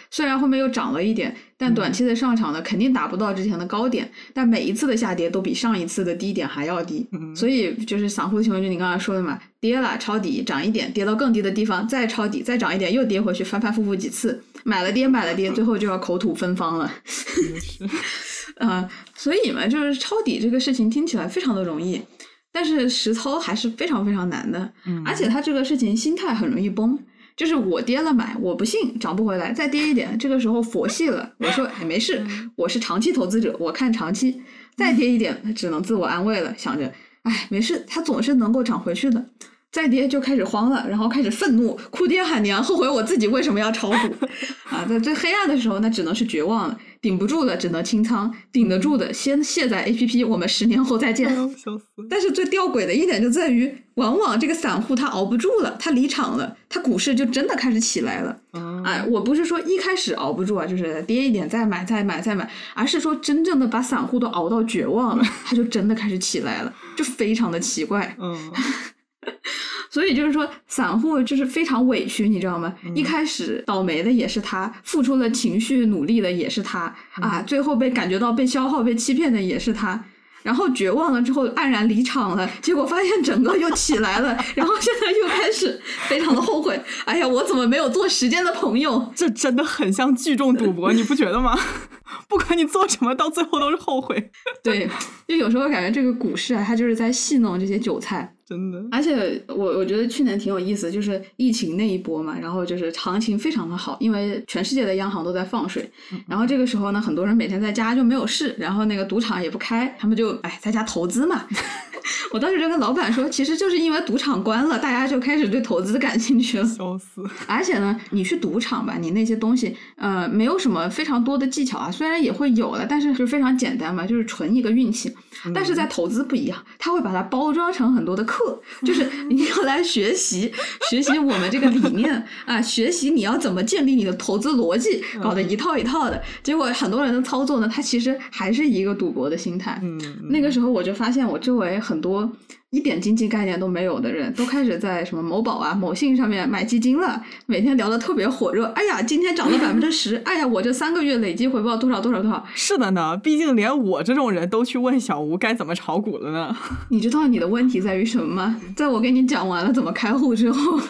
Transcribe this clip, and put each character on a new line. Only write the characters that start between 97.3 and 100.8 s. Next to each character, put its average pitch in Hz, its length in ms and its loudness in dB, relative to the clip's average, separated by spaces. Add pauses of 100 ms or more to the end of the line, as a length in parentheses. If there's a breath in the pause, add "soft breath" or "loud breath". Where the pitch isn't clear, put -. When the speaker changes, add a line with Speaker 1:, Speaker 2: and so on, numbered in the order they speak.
Speaker 1:
弄 196 200 2
这 185 80 -2
些 196 120 0
韭 185 220 -2
菜。 - 340 -8 (140)
Speaker 2:
真 185 240 -6
的。 180 180 -10
Speaker 1:
而 240 100 0
且 269 460 0
我， - 180 -4 (140)
我 190 60 0
觉 190 120 -2
得 226 120 2
去 269 160 0
年 202 120 0
挺 196 160 -2
有 190 60 -2
意 190 160 -2
思， 185 160 -4